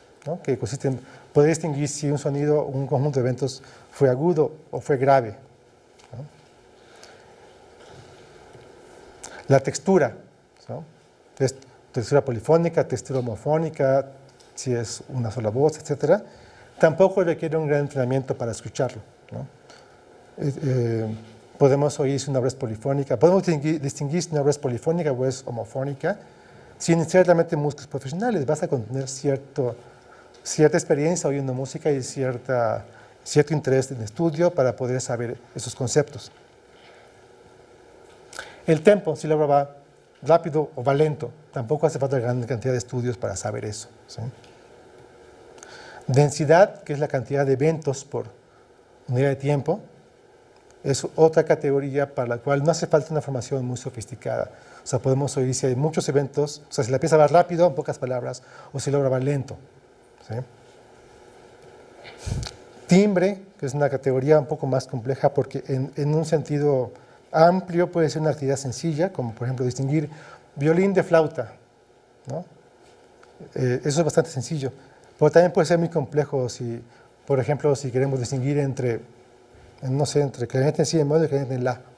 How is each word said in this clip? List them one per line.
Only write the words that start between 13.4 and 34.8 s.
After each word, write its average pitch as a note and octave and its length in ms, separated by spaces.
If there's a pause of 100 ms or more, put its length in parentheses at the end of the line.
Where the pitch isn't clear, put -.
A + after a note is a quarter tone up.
si B2+ 180
es A#2 360
una B2 200
sola G#2+ 200
voz, C#3+ 280
etcétera, D#3 460 (560)
tampoco F#3+ 440
requiere D#3+ 340
un D#3 100
gran D3 140
entrenamiento C3 560
para A#2 140
escucharlo, A2+ 500 (300)
¿no? - 100 (960)
Eh, C#3+ 160 (100)
eh, A2+ 520 (420)
podemos C#3+ 420
oír C#3 200
si - 100
una C3 100
obra B2 80
es B2+ 80
polifónica, C3+ 600
podemos F#3 260
distingui-, D#3 360
distinguir C#3+ 440
si - 80
una D3 100
obra C#3+ 100
es C#3 60
polifónica D3+ 540
o B2+ 140
es B2+ 200
homofónica, C#3 720 (600)
sin E3 280
ser F#3 180
realmente E3+ 300
músicos D3 320
profesionales, E3 580
basta D3+ 220
con C3+ 160
tener B2+ 240
cierto, C3+ 680 (640)
cierta D3+ 360
experiencia D#3 520
oyendo C#3 240
música C3+ 380
y C3+ 100
cierta, A#2+ 840 (380)
cierto D3 300
interés C3 380
en A#2+ 100
estudio E3 500
para B2+ 240
poder B2+ 240